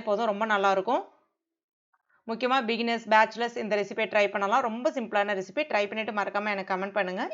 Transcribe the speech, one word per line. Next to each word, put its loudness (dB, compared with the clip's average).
போதும், 2
ரொம்ப -2
நல்லா 4
இருக்கும். 0
முக்கியமா 0
பிகினர்ஸ், -2
பேச்சுலர்ஸ் 2
இந்த 0
ரெசிபியை -2
ட்ரை 4
பண்ணலாம். 2
ரொம்ப -2
சிம்பிளான 0
ரெசிபி. -4
ட்ரை 2
பண்ணிட்டு -4
மறக்காம -2
எனக்கு -4
கமெண்ட் -4
பண்ணுங்க. -2